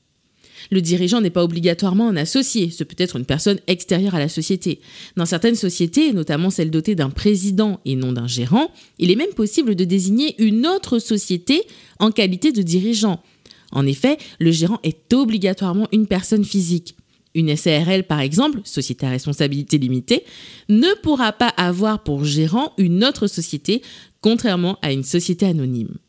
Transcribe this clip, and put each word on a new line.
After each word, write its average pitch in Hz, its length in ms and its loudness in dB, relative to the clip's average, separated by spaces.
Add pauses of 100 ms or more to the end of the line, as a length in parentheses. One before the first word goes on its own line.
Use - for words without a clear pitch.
(720)
Le 190 120 2
dirigeant 180 400 0
n'est 175 80 2
pas 175 140 0
obligatoirement 180 640 0
un 196 80 0
associé, 190 520 0
ce 160 160 -6
peut - 140 -18
être 180 180 -2
une 127 80 -4
personne 185 440 0
extérieure 185 480 0
à - 20 0
la 147 100 0
société. 170 520 -4 (360)
Dans 175 80 -2
certaines 180 300 0
sociétés, 185 540 0
et 254 40 0
notamment 170 380 0
celles 160 220 0
dotées 160 240 0
d'un 143 120 0
président 202 760 0
et 135 80 -2
non 127 180 -2
d'un 120 140 -4
gérant, 127 440 0 (280)
il 180 120 2
est 196 60 4
même 370 160 -2
possible 220 440 0
de 185 80 0
désigner 196 580 0
une 226 240 2
autre 370 320 0
société 214 640 0 (380)
en 220 100 2
qualité 202 420 2
de 214 80 0
dirigeant. 185 640 0 (480)
En 139 160 0
effet, 254 320 0 (200)
le 165 120 4
gérant 165 320 0
est - 320 -4
obligatoirement 202 760 0
une 214 160 2
personne 202 360 0
physique. 175 520 -2 (380)
Une 165 140 0
S 147 180 0
A 156 160 2
R 165 60 -2
L, 190 180 0
par 151 140 -2
exemple, 208 440 0
société - 420 -6
à 131 40 -2
responsabilité 143 680 -2
limitée, 131 460 0 (440)
ne 311 320 4
pourra 254 320 0
pas 240 160 2
avoir 190 540 0
pour 143 240 -2
gérant 160 500 0
une 185 280 2
autre 254 220 0
société, 185 540 -2 (400)
contrairement 202 640 0
à 147 100 0
une 135 100 -2
société 175 440 0
anonyme. 127 500 -2 (120)